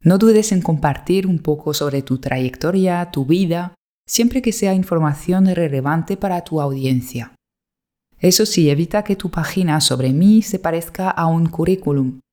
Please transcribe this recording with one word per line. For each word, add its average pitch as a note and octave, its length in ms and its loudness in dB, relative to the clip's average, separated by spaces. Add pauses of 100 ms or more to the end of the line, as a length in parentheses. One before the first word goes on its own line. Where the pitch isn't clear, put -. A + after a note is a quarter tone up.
No F3+ 140 6
dudes G#3+ 320 6
en F#3 120 2
compartir E3 640 0
un E3+ 100 0
poco D3 360 -2
sobre C#3 280 -2
tu C3+ 160 -4
trayectoria, E3+ 960 -2
tu C#3 120 -4
vida, F3 500 0 (320)
siempre A#3+ 360 0
que A#3 80 0
sea G3 240 0
información F3 720 0
relevante E3 720 -2
para F#3 260 -4
tu D#3+ 180 -4
audiencia. C3 760 -4 (800)
Eso F3+ 260 2
sí, F3 240 2
evita E3+ 360 0
que G3+ 100 -2
tu F#3+ 160 -8
página D#3+ 500 -2
sobre C3 320 0
mí G3+ 300 6
se F#3+ 160 -6
parezca E3+ 500 -4
a E3+ 180 -2
un E3 200 2
currículum. D3 720 -2 (140)